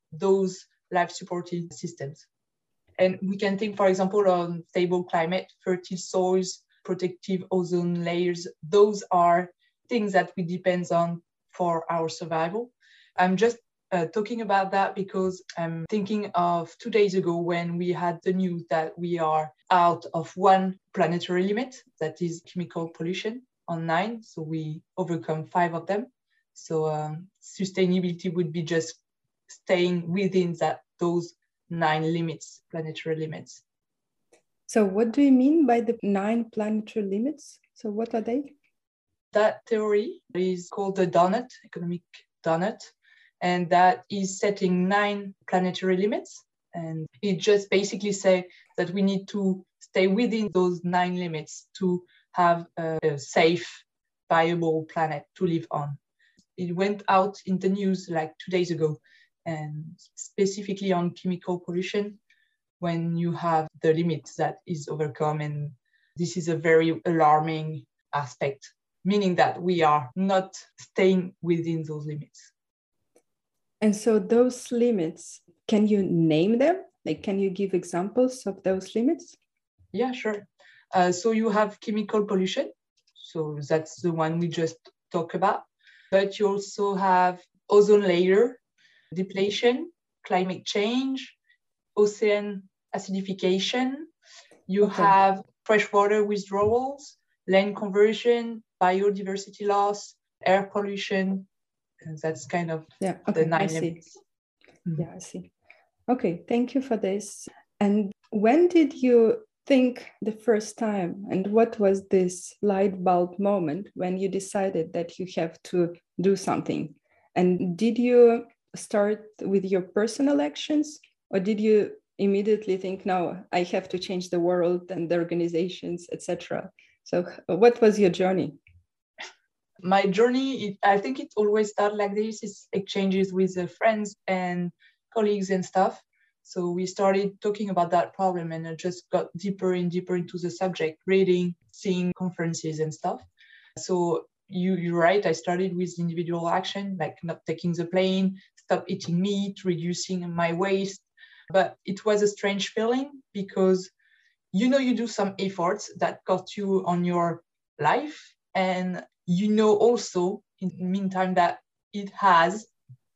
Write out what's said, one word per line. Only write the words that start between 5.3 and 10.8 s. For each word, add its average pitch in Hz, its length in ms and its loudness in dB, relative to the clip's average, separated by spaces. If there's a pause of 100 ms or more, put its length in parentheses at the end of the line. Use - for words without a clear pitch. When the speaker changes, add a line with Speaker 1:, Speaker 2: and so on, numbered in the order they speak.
Speaker 1:
fertile 180 340 -4
soils, 185 680 -2 (200)
protective 185 680 -4
ozone 175 520 0
layers. 175 440 -2 (200)
Those 202 440 4
are 175 400 4 (360)
things 208 260 0
that 196 220 2
we 190 60 -4
depend 180 500 -2